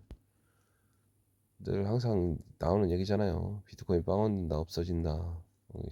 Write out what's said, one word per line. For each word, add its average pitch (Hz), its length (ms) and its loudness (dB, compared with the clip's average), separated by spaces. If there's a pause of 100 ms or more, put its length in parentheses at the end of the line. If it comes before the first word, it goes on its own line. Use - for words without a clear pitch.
(1600)
늘 95 280 0
항상 104 500 2 (200)
나오는 92 320 4
얘기잖아요. 95 760 0
비트코인 - 400 0
빵 95 160 2
얻는다, 92 360 0
없어진다. 85 540 -2
어, 85 320 -4 (480)